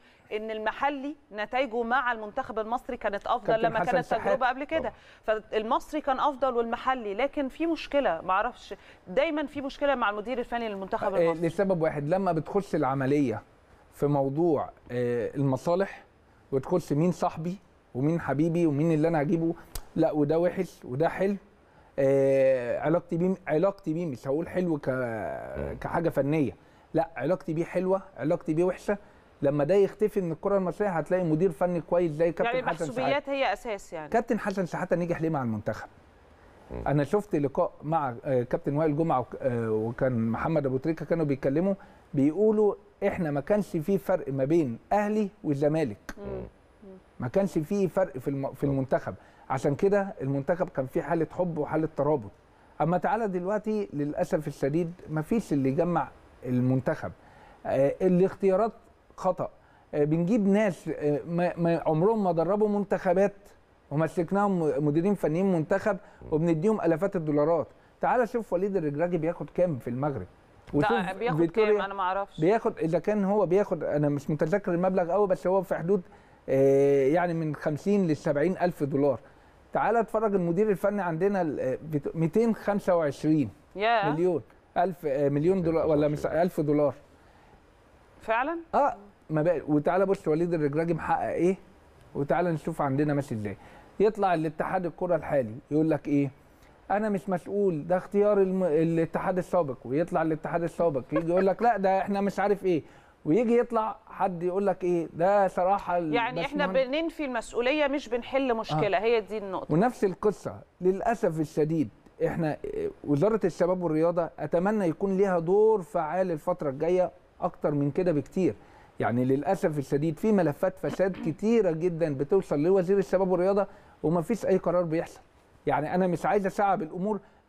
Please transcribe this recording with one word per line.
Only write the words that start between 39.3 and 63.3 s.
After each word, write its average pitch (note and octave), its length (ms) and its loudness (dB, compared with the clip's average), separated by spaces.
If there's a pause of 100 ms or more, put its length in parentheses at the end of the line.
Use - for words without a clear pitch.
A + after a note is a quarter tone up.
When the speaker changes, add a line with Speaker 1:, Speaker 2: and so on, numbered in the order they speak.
Speaker 2:
آه، A#2 300 -2
وكان A2+ 580 0
محمد D3 360 -2
ابو C3 120 0
تريكه D#3+ 280 -4
كانوا E3 200 0
بيتكلموا D3 480 0 (400)
بيقولوا: G3 600 4 (320)
"احنا F#3 240 -2
ما C#3+ 100 -2
كانش G3+ 360 0
في F#3+ 200 0
فرق F3+ 360 -2
ما C3+ 120 0
بين C#3+ 340 2 (140)
اهلي G#3 360 0 (140)
وزمالك". D3 760 0
Speaker 1:
مم. G3+ 60 -14 (600)
Speaker 3:
مم. F#3+ 140 -20 (220)
Speaker 2:
ما A#2+ 80 -4
كانش G3 300 0
في F#3+ 300 0
فرق F#3+ 300 -2
في B2+ 100 -6
الم-، C#3 260 -4
في - 80 -8
Speaker 3:
طبعًا. C#3 120 0
Speaker 2:
المنتخب، C3+ 420 -2 (340)
عشان C#3+ 260 0
كده G3 460 0
المنتخب C#3 480 -2
كان C3+ 160 -4
في D#3 160 -4
حاله D#3 300 -2
حب F3 260 -4
وحاله D3+ 400 -2
ترابط. C#3 340 0 (500)
اما E3 160 2
تعالى G#3 300 0
دلوقتي G3+ 640 -2
للاسف D3 540 -2
الشديد D#3+ 460 -2 (160)
ما D#3 120 -2
فيش G#3+ 320 -2
اللي C3+ 160 2
يجمع E3 380 0 (380)
المنتخب، B2+ 640 0 (540)
آه، C4+ 360 2
الاختيارات F#3+ 680 2 (460)
خطأ، - 320 -2 (440)
آه، D3 100 2
بنجيب E3+ 440 2
ناس، G3 480 2
آه، D3 320 0
ما... E3+ 300 0
ما E3+ 280 2
عمرهم G3 380 2
ما F#3 80 2
دربوا F#3+ 380 2
منتخبات G3 640 2 (580)